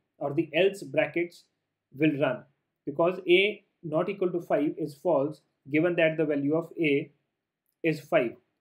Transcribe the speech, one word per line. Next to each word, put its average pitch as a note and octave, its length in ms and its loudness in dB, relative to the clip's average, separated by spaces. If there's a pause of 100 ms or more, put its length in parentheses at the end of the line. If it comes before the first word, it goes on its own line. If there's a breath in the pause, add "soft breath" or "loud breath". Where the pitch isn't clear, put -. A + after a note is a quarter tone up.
(180)
or C#3+ 160 -6
the E3 220 -2
else G3 260 2
brackets D3 640 -4 (520)
will C#3+ 220 2
run, C3 240 0 (420)
because E3+ 440 -2
A G3 340 4 (220)
not D#3+ 240 -2
equal F#3+ 240 -2
to E3+ 80 -4
five D#3+ 360 0
is C#3+ 200 -6
false, D#3 440 -2 (300)
given E3 240 2
that D#3+ 220 2
the D#3+ 80 0
value D3 320 0
of E3+ 240 -4
A D3+ 320 0 (720)
is D#3 160 0
five. C3 320 0 (280)